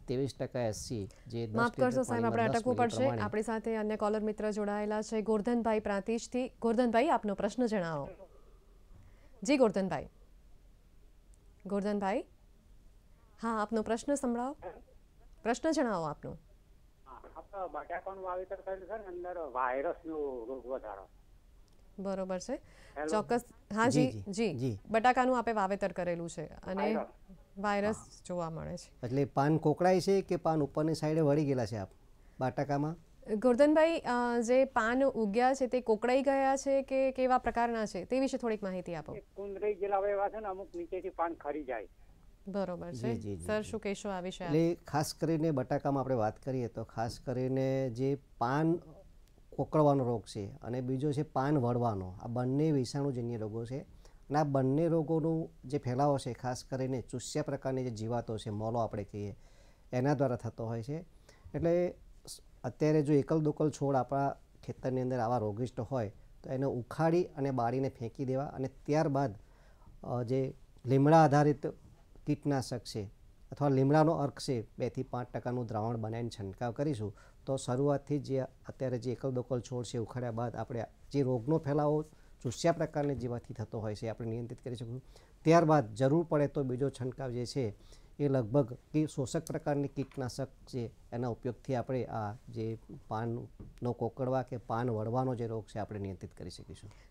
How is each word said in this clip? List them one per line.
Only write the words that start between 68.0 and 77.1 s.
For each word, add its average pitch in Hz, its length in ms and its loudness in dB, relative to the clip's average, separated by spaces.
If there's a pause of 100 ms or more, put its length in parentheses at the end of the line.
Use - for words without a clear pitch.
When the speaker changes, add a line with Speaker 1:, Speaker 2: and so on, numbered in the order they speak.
Speaker 1:
દેવા 131 180 0
અને 131 240 -6
ત્યારબાદ, 139 680 0 (680)
અ, 123 200 -4
જે 131 300 0 (320)
લીમડા 143 380 8
આધારિત 147 440 6 (600)
કીટનાશક 139 520 -2
છે 101 320 -8 (400)
અથવા 143 180 0
લીમડાનો 143 420 6
અર્ક 151 280 -2
છે, 120 280 -4 (120)
બે 123 100 0
થી 127 140 -4
પાંચ 123 280 -8
ટકાનું 123 340 -4
દ્રાવણ 113 320 -2
બનાવીને 113 320 -4
છંટકાવ 98 420 -6
કરીશું, 110 440 -2 (300)